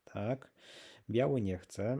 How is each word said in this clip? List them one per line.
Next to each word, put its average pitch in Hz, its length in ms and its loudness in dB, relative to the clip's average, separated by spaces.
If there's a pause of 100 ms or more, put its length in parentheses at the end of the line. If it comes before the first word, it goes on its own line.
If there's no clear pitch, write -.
tak? 117 480 -2 (580)
Biały 135 300 4
nie 95 180 2
chce, 113 420 -2